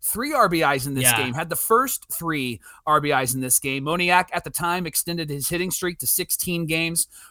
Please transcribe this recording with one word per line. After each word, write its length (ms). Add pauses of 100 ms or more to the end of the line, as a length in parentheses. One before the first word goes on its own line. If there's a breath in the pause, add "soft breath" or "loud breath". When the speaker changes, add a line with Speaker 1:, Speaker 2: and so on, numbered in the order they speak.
Speaker 1:
three 320
R 160
B 140
Is 240
in 80
this 80
Speaker 2:
Yeah. 140
Speaker 1:
game, 180
had 160
the 40
first 560
three 480 (280 loud breath)
R 120
B 120
Is 240
in 60
this 180
game. 240
Moniak 500
at 100
the 60
time 380
extended 420
his 200
hitting 200
streak 300
to 80
sixteen 580
games. 420 (240 loud breath)